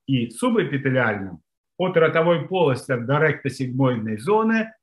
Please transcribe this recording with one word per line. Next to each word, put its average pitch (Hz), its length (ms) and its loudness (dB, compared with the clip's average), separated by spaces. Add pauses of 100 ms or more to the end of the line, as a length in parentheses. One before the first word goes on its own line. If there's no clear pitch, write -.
и 123 240 0
субэпителиальном – 131 1120 -2 (360)
от 180 200 0
ротовой 165 500 2
полости 139 500 0
до 120 220 0
ректосигмоидной 131 960 -2
зоны – 220 560 0 (100)